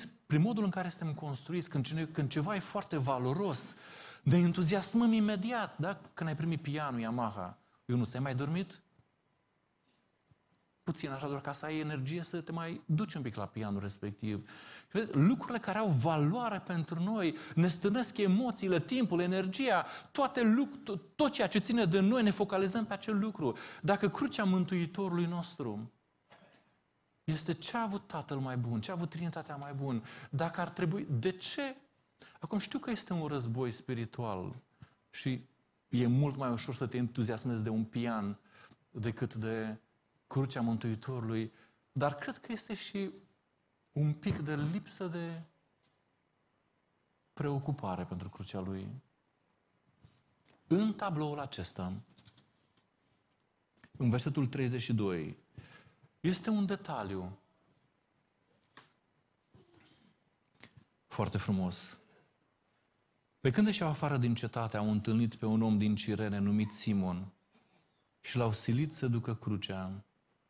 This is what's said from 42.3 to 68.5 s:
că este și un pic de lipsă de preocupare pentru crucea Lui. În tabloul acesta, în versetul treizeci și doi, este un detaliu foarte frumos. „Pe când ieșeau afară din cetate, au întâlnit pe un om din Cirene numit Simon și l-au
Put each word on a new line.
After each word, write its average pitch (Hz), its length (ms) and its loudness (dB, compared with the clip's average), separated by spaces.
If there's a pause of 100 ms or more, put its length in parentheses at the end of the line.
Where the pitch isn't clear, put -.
că - 140 -12
este 226 220 -8
și 196 380 -6 (800)
un 147 220 2
pic 185 260 -2
de 151 160 -2
lipsă 165 520 -4
de 165 340 -6 (1900)
preocupare 135 720 -2
pentru 92 240 -6
crucea 95 300 -8
Lui. 95 280 -6 (1800)
În 208 260 6
tabloul 151 460 -2
acesta, 92 540 -6 (2000)
în 123 120 4
versetul 131 380 2
treizeci 127 340 0
și 117 120 0
doi, 95 440 0 (800)
este 180 300 0
un 208 160 4
detaliu 104 760 -4 (3750)
foarte 101 300 -2
frumos. 92 600 -2 (1400)
„Pe 135 120 4
când 208 160 6
ieșeau 190 220 2
afară 143 280 0
din 117 180 4
cetate, 113 420 -2
au 107 140 2
întâlnit 110 440 2
pe - 100 -6
un 110 160 4
om 110 160 6
din 107 180 4
Cirene 101 420 -2
numit 104 340 2
Simon 95 600 0 (880)
și - 160 -4
l-au 117 140 4